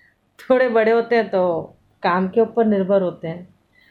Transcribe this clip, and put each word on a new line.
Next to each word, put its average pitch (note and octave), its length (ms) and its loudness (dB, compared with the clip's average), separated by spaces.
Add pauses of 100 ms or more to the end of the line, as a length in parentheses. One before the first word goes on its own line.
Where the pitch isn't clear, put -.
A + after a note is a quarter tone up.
(400)
थोड़े B3+ 300 0
बड़े A3 220 2
होते A#3 240 0
हैं G#3 140 0
तो F#3+ 120 0 (640)
काम F#3 240 0
के A3+ 140 0
ऊपर A3+ 240 0
निर्भर G3 360 0
होते E3 260 -8
हैं, F3+ 200 -12 (440)